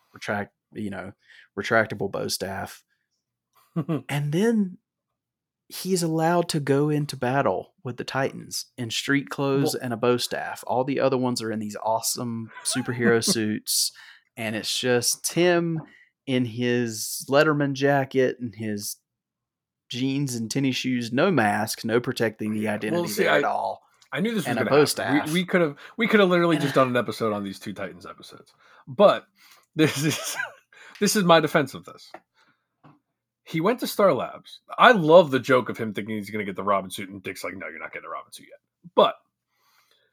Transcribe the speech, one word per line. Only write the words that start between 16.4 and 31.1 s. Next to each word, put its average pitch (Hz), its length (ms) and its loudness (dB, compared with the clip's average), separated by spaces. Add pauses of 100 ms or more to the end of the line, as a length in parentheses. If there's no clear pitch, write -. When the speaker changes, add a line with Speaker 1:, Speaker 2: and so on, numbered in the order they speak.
Speaker 1:
his 120 840 -4
Letterman 143 440 2
jacket 135 680 0
and 117 140 -8
his 107 420 -8 (920)
jeans 135 460 -2
and 113 160 -6
tennis 135 240 0
shoes, 120 380 -4
no 160 180 2
mask, 107 540 0
no 113 160 2
protecting 110 520 -4
the 107 140 -2
Speaker 2:
Yeah. 107 60 -2
Speaker 1:
identity 107 240 -4
Speaker 2:
Well, 175 100 -2
see, 208 160 -2
Speaker 1:
there 160 120 2
Speaker 2:
I, - 40 4
Speaker 1:
at 131 60 0
all, 104 380 -4 (280)
Speaker 2:
I 135 80 -4
knew 220 140 0
this 196 140 -4
was - 0 -
Speaker 1:
and 123 120 -2
a 120 40 0
Speaker 2:
gonna 107 60 -2
Speaker 1:
bow 139 120 6
Speaker 2:
happen. 135 60 6
Speaker 1:
staff. 95 400 -2
Speaker 2:
We, 151 40 -6 (100)
we 180 40 -4
could've, 170 320 0 (200)
we 226 100 0
could've 202 220 6
literally 175 280 4
just 143 160 -2
Speaker 1:
And - 20 -8
Speaker 2:
done 131 140 4
an 123 80 0
episode 113 360 -2
on 101 120 -4
these 95 140 -10
two 104 140 -10
Titans 90 320 -12
episodes. - 480 -20 (340)
But 143 400 6 (480)
this 151 280 6
is, - 320 -2 (320)
<laughs> - 320 -20
this 208 160 2